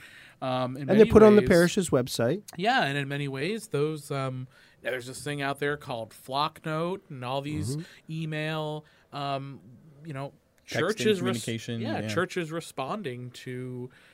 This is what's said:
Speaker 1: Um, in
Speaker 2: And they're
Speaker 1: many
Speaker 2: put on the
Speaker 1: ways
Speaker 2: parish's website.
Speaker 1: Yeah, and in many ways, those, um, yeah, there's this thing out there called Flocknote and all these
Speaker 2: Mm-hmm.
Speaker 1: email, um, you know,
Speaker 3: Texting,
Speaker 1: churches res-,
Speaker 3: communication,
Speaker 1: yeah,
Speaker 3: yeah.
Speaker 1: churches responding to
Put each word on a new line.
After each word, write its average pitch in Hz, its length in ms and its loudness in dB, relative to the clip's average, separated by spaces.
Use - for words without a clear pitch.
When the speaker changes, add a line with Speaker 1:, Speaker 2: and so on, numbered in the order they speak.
Speaker 1:
Um, 127 340 -2
in 147 60 -8
Speaker 2:
And 135 80 -4
they're 196 80 8
Speaker 1:
many 226 120 10
Speaker 2:
put 214 120 12
on 214 140 12
the 202 60 8
Speaker 1:
ways 190 60 2
Speaker 2:
parish's 175 420 6
website. 135 520 0
Speaker 1:
Yeah, 220 280 0
and 139 140 -2
in 139 100 -4
many 143 200 -4
ways, 165 400 -6
those, 151 420 -4
um, 131 380 -4
yeah, 120 80 -6
there's 123 160 -6
this 127 160 -12
thing 147 200 -6
out 139 180 -4
there 143 160 -2
called 117 360 -10
Flocknote 156 880 -4
and 127 140 -12
all 135 180 -4
these 143 340 -4
Speaker 2:
Mm-hmm. 160 60 -8
Speaker 1:
email, 156 720 -6
um, 139 480 -6
you 160 100 -12
know, 139 180 -10
Speaker 3:
Texting, - 120 -4
Speaker 1:
churches 196 440 0
res-, 120 220 -2
Speaker 3:
communication, 117 360 -6
Speaker 1:
yeah, 226 200 -4
Speaker 3:
yeah. 110 80 -6
Speaker 1:
churches 170 420 -4
responding 143 800 -8
to 127 580 -12